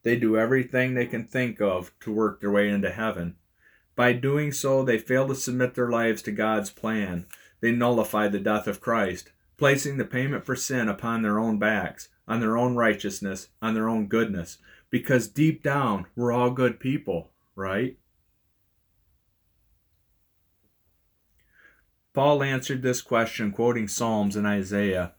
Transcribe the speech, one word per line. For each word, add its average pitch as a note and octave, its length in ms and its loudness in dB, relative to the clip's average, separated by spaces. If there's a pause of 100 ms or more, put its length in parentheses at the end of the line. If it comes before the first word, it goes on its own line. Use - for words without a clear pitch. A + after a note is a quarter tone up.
They A#2+ 140 4
do A2 200 4
everything B2+ 560 2
they A#2+ 120 0
can A#2+ 200 -6
think B2 360 -2
of F#2 300 0 (100)
to A2 100 -8
work G#2 300 0
their G2+ 100 0
way G#2 180 4
into G2+ 220 0
heaven. F2 460 -6 (600)
By B2 160 4
doing C#3 400 0
so, C3+ 300 2
they A#2 160 2
fail C3 280 2
to C3 80 -2
submit B2+ 380 -2
their A#2+ 160 0
lives A2+ 320 2
to A2 100 -6
God's G#2+ 380 0
plan. G2 560 -4 (340)
They A#2 120 0
nullify A2+ 580 2
the G2+ 100 0
death G#2+ 280 0
of G2 120 -6
Christ, G#2 520 -2 (260)
placing C#3 400 2
the B2 80 -2
payment C3 400 -4
for B2+ 100 -4
sin B2 320 -2
upon A2+ 360 -4
their G#2+ 160 0
own A2+ 180 0
backs, G#2 500 -2 (200)
on A#2 120 -2
their A2+ 180 0
own B2 180 2
righteousness, G2+ 760 -2 (100)
on A2 140 -2
their A2+ 160 0
own A2 160 0
goodness, G2+ 540 -2 (320)
because A#2+ 360 2
deep D#3 360 0
down, B2+ 420 0 (100)
we're A#2+ 160 0
all B2 200 2
good B2+ 280 0
people, A#2 520 -4 (240)
right? G2 420 -4 (4000)
Paul C#3 300 4
answered C3 400 -2
this B2 180 0
question A2+ 500 0
quoting A#2 360 0
Psalms G#2 480 0
and G#2 100 0
Isaiah. G2 720 0